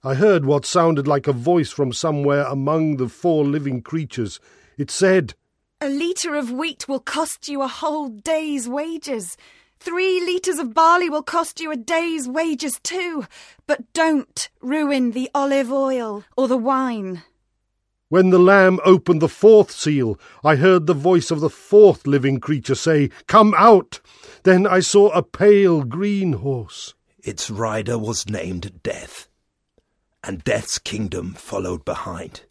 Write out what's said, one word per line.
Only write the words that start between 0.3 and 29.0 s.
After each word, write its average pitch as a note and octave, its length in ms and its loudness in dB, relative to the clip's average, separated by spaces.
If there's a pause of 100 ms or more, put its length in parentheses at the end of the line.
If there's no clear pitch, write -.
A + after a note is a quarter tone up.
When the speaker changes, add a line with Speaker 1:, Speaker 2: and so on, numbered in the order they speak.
Speaker 1:
what C#3+ 220 0
sounded E3 400 0
like C#3+ 220 0
a C#3+ 40 0
voice D3 380 0
from C3+ 220 -4
somewhere C#3+ 540 -2
among D3 500 -2
the B2+ 120 -4
four D#3 360 0
living C#3 360 -4
creatures. B2+ 600 -8 (360)
It C#3+ 140 -8
said, F#3 440 2 (460)
Speaker 2:
"A D4 80 -4
litre D#4+ 460 -4
of C4+ 160 -4
wheat C#4 380 -8
will C4+ 120 -4
cost - 480 -8
you C#4 140 -6
a C4 60 -4
whole D4+ 400 -6
day's C#4+ 600 -4
wages. C#4+ 680 -8 (420)
Three F#4 420 -2
litres F4+ 380 -4
of A#3 160 -8
barley E4+ 340 2
will D4+ 140 -4
cost - 380 -6
you D#4+ 100 -10
a D4+ 60 -6
day's D#4+ 500 -4
wages D4+ 560 -6
too. E4+ 440 -8 (420)
But - 240 -6
don't D#4+ 580 -2 (100)
ruin C4+ 520 -2
the B3+ 200 -6
olive C#4 400 -2
oil B3+ 520 -4 (120)
or B3+ 120 0
the B3+ 100 0
wine." A3+ 640 -4 (880)
Speaker 1:
When F#3 200 6
the F#3 80 6
Lamb F#3 480 6
opened E3+ 340 4
the D#3+ 80 0
fourth G#3+ 420 6
seal, C3 480 -4 (240)
I D3+ 140 4
heard F3 300 4
the F3 80 0
voice E3+ 360 0
of D3+ 100 -2
the D3+ 100 -2
fourth - 560 4
living C3+ 340 0
creature C3+ 340 -4
say, D3 360 0 (160)
"Come G#3+ 320 6
out!" G3+ 420 6 (440)
Then F#3 220 6
I F#3 140 2
saw G3+ 300 4
a E3+ 120 0
pale G3 600 4
green F#3 500 -4
horse. A#2+ 600 -8 (240)
Speaker 3:
Its - 320 -10
rider A2 480 -4
was G#2+ 280 -6
named F#2 560 -10
Death, - 460 -12 (960)